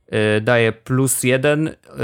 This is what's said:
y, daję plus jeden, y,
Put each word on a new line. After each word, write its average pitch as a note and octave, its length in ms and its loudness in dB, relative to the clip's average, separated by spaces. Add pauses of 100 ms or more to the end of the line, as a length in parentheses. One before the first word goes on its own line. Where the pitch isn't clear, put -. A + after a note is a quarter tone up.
(380)
y, A2 40 0
daję A#2 300 2
plus C3 520 -2
jeden, D3 440 0
y, - 80 -12 (280)